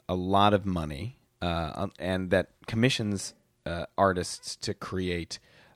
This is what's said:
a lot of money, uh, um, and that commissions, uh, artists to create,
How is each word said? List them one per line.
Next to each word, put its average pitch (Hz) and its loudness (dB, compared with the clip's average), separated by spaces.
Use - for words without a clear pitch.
a 90 0
lot 98 4
of 98 2
money, 85 -4
uh, 82 -2
um, 80 -6
and 92 -2
that 90 4
commissions, 110 0
uh, 85 -4
artists 92 2
to - -6
create, 90 -4